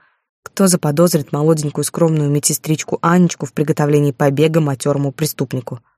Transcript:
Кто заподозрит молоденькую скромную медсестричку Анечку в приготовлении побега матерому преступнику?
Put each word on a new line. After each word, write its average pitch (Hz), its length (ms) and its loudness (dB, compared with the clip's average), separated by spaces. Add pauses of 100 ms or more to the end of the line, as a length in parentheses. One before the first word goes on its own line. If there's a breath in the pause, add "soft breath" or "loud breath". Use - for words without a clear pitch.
(420)
Кто - 240 0
заподозрит 165 640 0
молоденькую 147 520 0
скромную 156 460 0
медсестричку - 720 -2
Анечку 170 440 2
в - 60 -16
приготовлении 147 600 0
побега 156 480 2
матерому 143 500 -2
преступнику? 131 680 -6 (180)